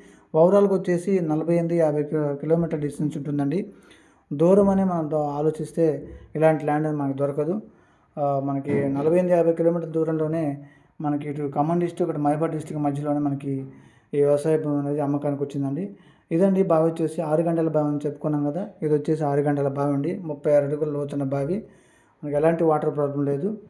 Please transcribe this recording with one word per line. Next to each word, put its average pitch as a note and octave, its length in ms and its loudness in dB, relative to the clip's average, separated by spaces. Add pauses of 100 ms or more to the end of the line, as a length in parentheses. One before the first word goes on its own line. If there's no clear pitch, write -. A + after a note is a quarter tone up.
(360)
ఓవరాల్‌గా F#3+ 400 6
వచ్చేసి F3+ 440 0
నలభై D#3+ 340 0
ఎనిమిది, E3+ 240 0
యాభై D3+ 260 2
కి-, D3 320 -2
కిలోమీటర్ D#3+ 440 0
డిస్టెన్స్ D3 380 -4
ఉంటుందండి. C#3+ 560 -4 (600)
దూరం F#3+ 360 6
అని G3 140 2
మనం E3+ 260 -2
దో-, D3+ 200 -2
ఆలోచిస్తే D3+ 800 -2 (260)
ఇలాంటి D3+ 300 4
ల్యాండ్ D3+ 220 0
అనేది D3+ 140 -2
మనకు C3+ 160 -2
దొరకదు. C#3+ 440 -2 (580)
ఆ, C#3+ 200 0
మనకి C#3 500 -2
నలభై D3 280 2
ఎనిమిది, F3+ 160 2
యాభై E3+ 200 4
కిలోమీటర్ల E3 380 0
దూరంలోనే D#3 720 -2 (380)
మనకి D3 280 -4
ఇటు C#3+ 260 -4
ఖమ్మం D#3+ 240 2
డిస్ట్రిక్ట్, E3+ 360 -2
ఇటు D3 80 -2
మైబాద్ D3+ 280 0
డిస్ట్రిక్ట్ D3+ 340 -4
మధ్యలోనే C#3+ 340 -2
మనకి C#3+ 320 -4 (640)
ఈ C#3+ 100 2
వ్యవసాయ D3 340 4
భూమి D3 220 0
అనేది C#3+ 200 -2
అమ్మకానికి C#3+ 440 -2
వచ్చిందండి. C#3 520 -6 (360)
ఇదండి F#3+ 320 4
బావి E3 280 4
వచ్చేసి E3 300 -4
ఆరు D#3 200 0
గంటల E3 260 0
బావి D3+ 200 0
అని D3 180 -2
చెప్పుకున్నాం D3 400 -2
కదా, F3 240 -4 (120)
ఇది D3+ 120 0
వచ్చేసి D3+ 300 0
ఆరు C#3+ 160 0
గంటల C#3+ 280 0
బావి C#3+ 260 -2
అండి. D3+ 240 -2
ముప్పై D3+ 380 -2
ఆరు C#3+ 100 4
అడుగుల D3+ 240 -2
లోతున్న C#3+ 340 -4
బావి, C#3 400 -2 (600)
మనకి D3 120 -4
ఎలాంటి E3 280 4
వాటర్ D3+ 320 2
ప్రాబ్లం C#3+ 300 0
లేదు. D3+ 320 -2 (120)